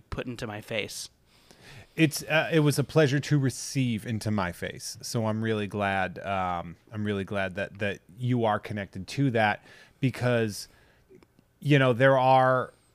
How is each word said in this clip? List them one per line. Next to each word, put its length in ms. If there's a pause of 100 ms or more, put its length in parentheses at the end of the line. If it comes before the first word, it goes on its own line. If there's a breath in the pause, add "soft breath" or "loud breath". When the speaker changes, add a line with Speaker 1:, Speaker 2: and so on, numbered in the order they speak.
(120)
Speaker 1:
put 160
into 200
my 140
face. 480 (840 loud breath)
Speaker 2:
It's, 280
uh, 300
it 60
was 180
a 60
pleasure 380
to 180
receive 640
into 240
my 220
face. 500
So 240
I'm 160
really 240
glad, 540
um, 560 (180)
I'm 100
really 200
glad 320
that, 240
that 220 (180)
you 260
are 140
connected 480
to 240
that 340 (340 loud breath)
because, 680 (920 soft breath)
you 200
know, 140
there 260
are, 520 (240)